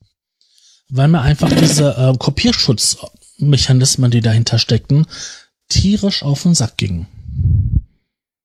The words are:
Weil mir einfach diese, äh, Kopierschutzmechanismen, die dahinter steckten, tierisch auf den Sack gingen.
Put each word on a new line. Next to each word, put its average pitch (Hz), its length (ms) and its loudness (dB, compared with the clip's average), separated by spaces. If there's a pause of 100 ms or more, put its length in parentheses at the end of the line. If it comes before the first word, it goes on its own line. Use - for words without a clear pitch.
(880)
Weil 135 200 0
mir 165 140 2
einfach 147 300 0
diese, 147 440 2
äh, 127 200 2
Kopierschutzmechanismen, - 2000 0
die 117 80 2
dahinter 113 380 0
steckten, 139 480 0 (640)
tierisch 196 540 0
auf 143 220 -2
den 175 100 4
Sack 117 220 -2
gingen. 90 300 -6 (1400)